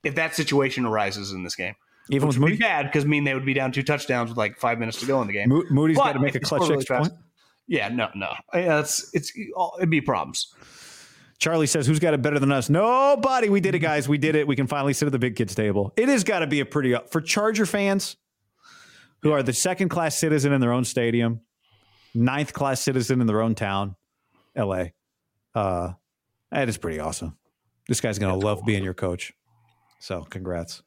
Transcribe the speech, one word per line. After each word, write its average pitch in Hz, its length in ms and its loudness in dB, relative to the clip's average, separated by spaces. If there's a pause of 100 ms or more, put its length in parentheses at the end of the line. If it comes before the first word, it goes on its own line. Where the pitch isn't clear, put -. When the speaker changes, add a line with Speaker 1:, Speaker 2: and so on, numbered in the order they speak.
Speaker 1:
If 143 120 -4
that 160 180 -2
situation 135 500 0
arises 101 480 -2
in 92 120 -8
this 87 120 -8
game. 95 200 -8 (340)
Speaker 2:
Even 139 180 2
Speaker 1:
Which 131 80 0
Speaker 2:
with 135 60 2
Speaker 1:
would 151 60 4
be 185 80 2
Speaker 2:
Moody? 226 60 -2
Speaker 1:
bad 151 300 0
'cause 143 140 0
mean 147 180 2
they 139 80 0
would 135 140 -4
be 135 80 0
down 131 180 0
two 139 120 -2
touchdowns 131 440 -2
with, 113 80 -8
like, 104 220 -2
five 117 200 -2
minutes 113 220 -6
to 120 60 -6
go 135 160 2
in 101 60 -4
the 101 40 -6
game. 104 160 0
Speaker 2:
Mo-, 156 220 2
Moody's 151 260 4
Speaker 1:
But 262 120 4
Speaker 2:
gotta 135 100 -2
make 135 120 0
Speaker 1:
if - 40 -10
Speaker 2:
a 131 60 -4
Speaker 1:
it's - 100 -6
Speaker 2:
clutch 147 120 0
Speaker 1:
scored 156 100 2
really 139 100 2
Speaker 2:
extra 127 160 -2
Speaker 1:
fast, 156 140 0
Speaker 2:
point? - 100 -20 (460)
Speaker 1:
yeah, 110 200 0
no, 117 280 -2
no. 98 160 -6 (200)
Yeah, 170 280 2
it's, - 340 -4
it's, 156 180 -4 (460)
it'd 185 100 0
be 160 120 2
problems. 104 520 -4 (840)
Speaker 2:
Charlie 160 300 2
says, 143 180 0
"Who's 151 140 4
got 165 120 4
it 139 80 2
better 147 200 2
than 135 100 4
us?" 135 180 0
Nobody. 247 800 4
We 202 120 4
did 180 160 0
it, - 20 2
guys. 151 300 0
We 147 100 4
did 151 160 2
it. 151 140 4
We 135 80 2
can 131 100 0
finally 143 260 0
sit 151 140 0
at 139 60 0
the 127 80 0
big 120 160 0
kids 107 180 -2
table. 101 420 0
It 240 120 2
has 247 160 2
gotta 175 240 0
be 147 100 0
a 135 80 -2
pretty, 131 300 0
uh, 117 60 -4
for - 180 -2
Charger 208 460 0
fans 196 500 -2 (1040)
who 151 100 2
are 143 140 2
the 120 80 0
second 185 380 0
class 165 280 -2
citizen 147 340 2
in 135 80 4
their 120 120 2
own 123 120 0
stadium, 117 580 0 (720)
ninth 127 400 0
class 135 280 0
citizen 127 400 0
in 117 80 2
their 107 120 2
own 113 140 2
town, 98 400 -4 (600)
L 98 180 -2
A. 90 180 -4 (640)
Uh, 92 380 -2 (580)
that 131 180 -2
is 101 100 -4
pretty 80 200 -6
awesome. 80 400 -8 (480)
This 123 140 -2
guy's 104 180 -2
gonna 98 140 0
Speaker 1:
That's 95 120 0
Speaker 2:
love 104 140 0
Speaker 1:
cool. 101 80 -6
Speaker 2:
being 104 160 0
your 92 120 -4
coach. - 380 -6 (680)
So, 87 240 -10
congrats. 90 640 -8